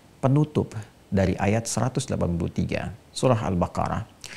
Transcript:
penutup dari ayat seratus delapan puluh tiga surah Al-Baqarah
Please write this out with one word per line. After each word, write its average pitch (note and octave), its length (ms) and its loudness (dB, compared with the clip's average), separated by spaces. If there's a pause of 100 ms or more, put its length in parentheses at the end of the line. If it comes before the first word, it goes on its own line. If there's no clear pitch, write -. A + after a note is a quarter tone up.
(200)
penutup C#3 560 2 (320)
dari F#2 320 2
ayat A2 240 2
seratus B2 400 -2
delapan F2+ 320 -2
puluh F2+ 160 -2
tiga - 400 -2 (240)
surah B2 320 2
Al-Baqarah F2+ 560 0 (320)